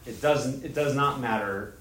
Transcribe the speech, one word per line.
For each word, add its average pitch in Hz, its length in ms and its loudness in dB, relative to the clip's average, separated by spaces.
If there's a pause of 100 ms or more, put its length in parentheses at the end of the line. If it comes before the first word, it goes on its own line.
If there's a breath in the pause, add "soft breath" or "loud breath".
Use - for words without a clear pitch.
It 113 160 -10
doesn't, 143 420 2
it 156 100 -8
does 143 200 2
not 139 260 2
matter 107 600 -2